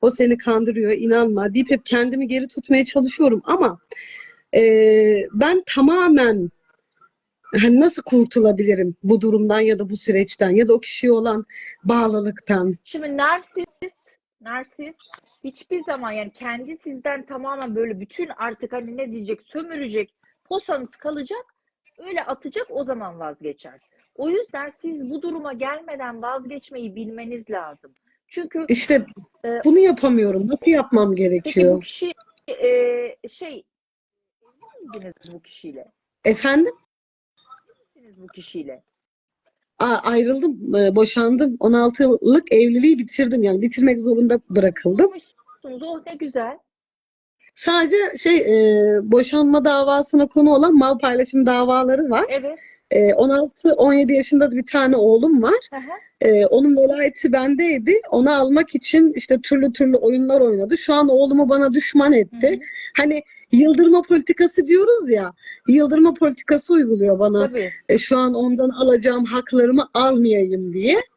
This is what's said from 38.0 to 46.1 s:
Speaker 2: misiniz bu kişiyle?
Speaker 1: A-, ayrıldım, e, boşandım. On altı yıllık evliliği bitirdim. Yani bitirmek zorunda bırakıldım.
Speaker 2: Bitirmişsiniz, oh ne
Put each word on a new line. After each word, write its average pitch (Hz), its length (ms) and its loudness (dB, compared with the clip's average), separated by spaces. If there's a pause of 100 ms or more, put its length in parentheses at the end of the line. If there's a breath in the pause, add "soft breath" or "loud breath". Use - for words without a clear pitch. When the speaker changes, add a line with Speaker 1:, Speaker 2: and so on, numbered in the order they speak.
Speaker 2:
misiniz 202 220 -20
bu 185 40 -20
kişiyle? 147 560 -16 (960)
Speaker 1:
A-, 233 180 -2 (120)
ayrıldım, 240 640 -2
e, 196 200 2
boşandım. 240 640 0
On 226 120 2
altı 240 300 2
yıllık 254 500 2
evliliği 240 460 4
bitirdim. 240 440 -4
Yani 196 200 0
bitirmek 247 380 0
zorunda 233 400 0 (100)
bırakıldım. 190 640 0
Speaker 2:
Bitirmişsiniz, - 680 -20
oh 320 240 -12
ne 330 80 -16